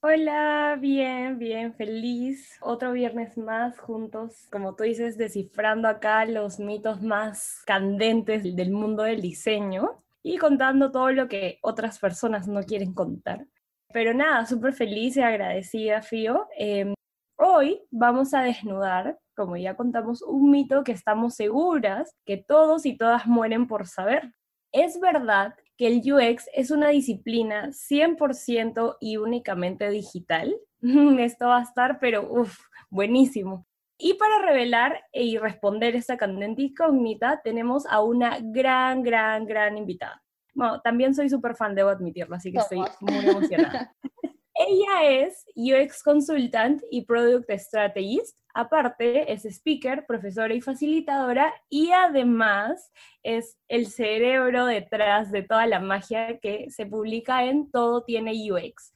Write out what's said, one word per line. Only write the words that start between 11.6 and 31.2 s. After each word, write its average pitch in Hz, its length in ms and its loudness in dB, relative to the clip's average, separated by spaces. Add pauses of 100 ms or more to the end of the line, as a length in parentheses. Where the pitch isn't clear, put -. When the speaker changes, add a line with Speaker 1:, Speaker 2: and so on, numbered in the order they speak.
Speaker 1:
otras 214 380 -6
personas 202 500 -2
no 202 140 -4
quieren 196 320 -6
contar. - 500 -6 (480)
Pero 233 220 0
nada, 262 320 2
súper 247 260 -2
feliz 233 460 -2
y - 20 2
agradecida, 214 800 -2
Fío. 226 560 -4
Em, 202 380 -2 (420)
hoy 339 540 4
vamos 247 420 2
a 277 80 2
desnudar, 202 800 -4 (180)
como 180 220 -6
ya 185 180 -8
contamos, 233 460 -4
un 277 280 4
mito 277 320 4
que 254 100 -2
estamos 220 420 -2
seguras 240 880 0
que 196 140 -6
todos 311 480 4
y 262 100 -4
todas 233 300 2
mueren 233 400 2
por 208 200 -6
saber. 240 460 -2 (400)
¿Es 330 280 2
verdad 240 560 2 (200)
que 240 120 0
el 240 240 2
U 285 80 8
X 240 340 2
es 262 160 -2
una 294 200 4
disciplina 226 840 -2
cien 311 420 0
por 294 200 0
ciento 226 680 -2
y 220 160 -6
únicamente 208 720 -4
digital? 190 680 -4 (240)
<laughs> 277 380 6
Esto 240 300 0